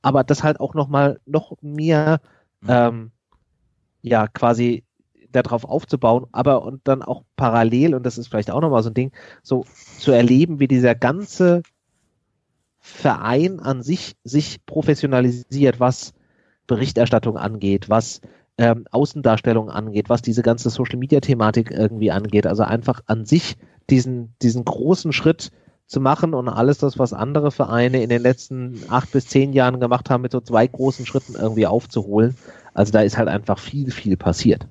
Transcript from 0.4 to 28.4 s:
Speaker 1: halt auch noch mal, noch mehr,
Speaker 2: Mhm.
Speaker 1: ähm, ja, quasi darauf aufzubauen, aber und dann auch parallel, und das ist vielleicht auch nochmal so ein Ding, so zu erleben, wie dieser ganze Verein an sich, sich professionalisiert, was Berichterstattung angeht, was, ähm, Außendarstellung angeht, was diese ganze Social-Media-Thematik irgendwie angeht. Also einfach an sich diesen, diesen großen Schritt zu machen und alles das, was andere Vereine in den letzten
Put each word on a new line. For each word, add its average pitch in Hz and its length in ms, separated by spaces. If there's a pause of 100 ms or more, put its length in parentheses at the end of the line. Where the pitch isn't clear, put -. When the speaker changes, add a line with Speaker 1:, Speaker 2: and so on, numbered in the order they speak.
Speaker 1:
halt 151 180
auch - 140
noch 143 140
mal, 143 380
noch 151 360
mehr, 151 580 (400)
Speaker 2:
Mhm. 101 80
Speaker 1:
ähm, 117 420 (920)
ja, 113 240
quasi 120 580 (480)
darauf 123 320
aufzubauen, 127 680
aber 135 320
und 131 200
dann 135 180
auch - 200 (140)
parallel, 120 580
und 127 100
das 123 140
ist 120 100
vielleicht 107 220
auch 127 100
nochmal 139 220
so 113 80
ein 107 40
Ding, 127 180 (300)
so 127 220 (340)
zu - 120
erleben, 131 480
wie 139 100
dieser 123 280
ganze 175 640 (1200)
Verein 143 800
an 131 220
sich, 151 420
sich 143 420
professionalisiert, 131 1120
was 127 340 (520)
Berichterstattung 117 680
angeht, 98 520
was, 110 320 (380)
ähm, 117 320
Außendarstellung 117 800
angeht, 104 380
was 117 120
diese 120 220
ganze 117 260
Social-Media-Thematik 120 1000
irgendwie 107 400
angeht. 101 360
Also 104 180
einfach 117 420
an 110 180
sich - 320 (320)
diesen, 123 540
diesen 120 220
großen 143 480
Schritt - 380 (360)
zu - 140
machen 151 340
und 127 140
alles 123 300
das, 139 200
was 127 140
andere 143 380
Vereine 123 520
in 113 80
den 120 120
letzten 127 680